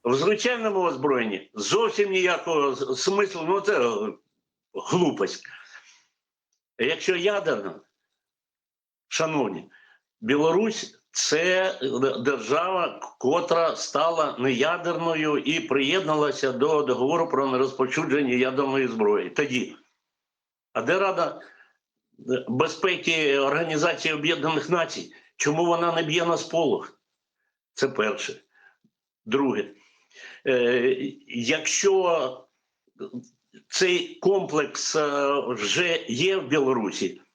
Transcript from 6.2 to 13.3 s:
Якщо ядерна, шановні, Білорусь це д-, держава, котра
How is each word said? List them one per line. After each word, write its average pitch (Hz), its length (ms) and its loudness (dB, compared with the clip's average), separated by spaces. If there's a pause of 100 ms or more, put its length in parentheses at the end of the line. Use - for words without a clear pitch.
Якщо 160 360 0
ядерна, 160 640 -2 (1300)
шановні, 139 640 -2 (520)
Білорусь 160 760 0 (140)
це 185 680 0
д-, 127 380 0
держава, 143 800 0 (200)
котра 165 560 2